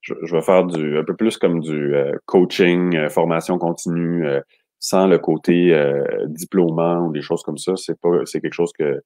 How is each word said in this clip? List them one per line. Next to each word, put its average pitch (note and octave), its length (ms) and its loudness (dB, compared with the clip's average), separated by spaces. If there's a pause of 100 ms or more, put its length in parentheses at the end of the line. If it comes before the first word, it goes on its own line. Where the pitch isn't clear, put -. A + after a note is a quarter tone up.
je, - 220 -10
je E2 120 -8
vais D#2+ 60 4
faire F#2 240 4
du, D2+ 320 -2
un D#2 80 0
peu F2+ 120 -4
plus A2 200 0
comme E2+ 240 0
du, D2 340 -4
euh, C#2+ 180 0 (120)
coaching, F2+ 720 4
euh, D2+ 140 0
formation E2+ 480 0
continue, E2+ 680 -2
euh, C#2 140 -2 (380)
sans F#2+ 280 2
le F2 120 4
côté, F2 560 2
euh, C#2+ 300 0 (220)
diplômant E2+ 760 0
ou E2+ 120 -2
des D2 80 -4
choses E2 220 -6
comme D2 160 -8
ça. F#2 180 -4
C'est - 240 -8
pas, F2 240 2
c'est - 160 -6
quelque D#2+ 140 -8
chose E2+ 180 -2
que C#2+ 340 -4